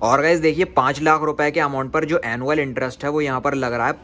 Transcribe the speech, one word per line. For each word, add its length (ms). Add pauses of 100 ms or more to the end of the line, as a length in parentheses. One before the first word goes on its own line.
और 200
गाइस, 180
देखिए, 240
पांच 380
लाख 200
रुपए 280
के 100
अमाउंट 320
पर 120
जो 200
एनुअल 360
इंटरेस्ट 440
है, 60
वो 100
यहाँ 200
पर 140
लग 180
रहा 140
है 60 (120)